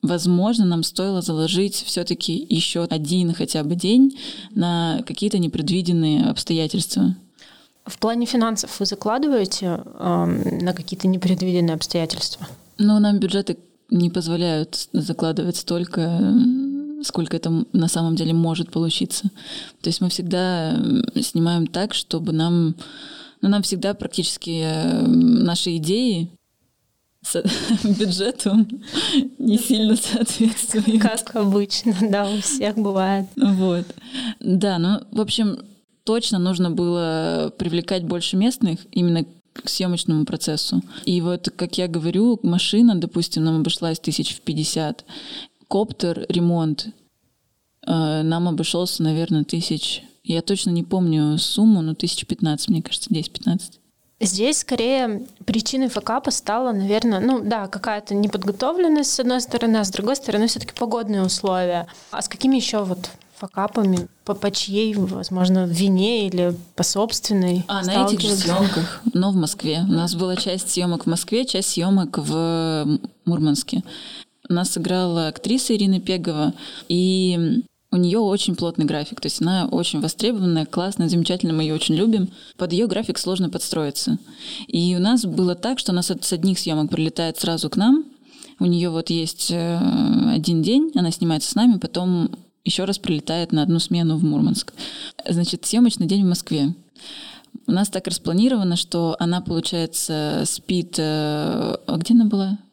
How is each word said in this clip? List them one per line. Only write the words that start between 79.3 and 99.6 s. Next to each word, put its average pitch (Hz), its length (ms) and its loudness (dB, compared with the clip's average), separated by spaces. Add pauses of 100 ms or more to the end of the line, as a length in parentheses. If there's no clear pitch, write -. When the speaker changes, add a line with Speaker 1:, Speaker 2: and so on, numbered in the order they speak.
Speaker 1:
она 180 280 2
очень 170 300 0
востребованная, 175 640 0
классная, 180 420 -2
замечательная, 170 460 2
мы 156 80 0
ее 156 120 0
очень 151 200 0
любим. 196 340 2 (280)
Под 143 160 -4
ее 208 160 2
график - 300 -4
сложно 185 320 -2
подстроиться. - 680 -4 (480)
И 175 300 0
у 175 40 0
нас 226 240 4
было 180 300 0
так, 226 240 -4
что - 140 -4
она 180 100 0
с, - 80 -4 (100)
с - 120 -4
одних 180 260 2
съемок 156 320 0
прилетает 160 480 -2
сразу 165 320 -2
к - 60 -2
нам, 269 280 4 (560)
у 180 60 2
нее 175 240 2
вот 160 200 -4
есть, 165 420 -2
э, 170 260 -2 (580)
один 160 260 2
день, 269 340 4
она 175 160 2
снимается 160 380 -2
с - 40 -6
нами, 226 240 6
потом 175 520 0 (340)
еще 185 200 -2
раз 196 140 -2
прилетает 165 540 -2
на 156 100 2
одну 170 160 4
смену 165 380 2
в 160 80 2
Мурманск. - 480 0 (580)
Значит, 170 340 0
съемочный 226 420 2
день 196 180 2
в 185 40 4
Москве. 156 460 0 (960)
У - 40 2
нас 196 180 2
так 190 180 -6
распланировано, 185 680 2
что 170 440 -2
она, 175 200 0
получается, 160 1040 -4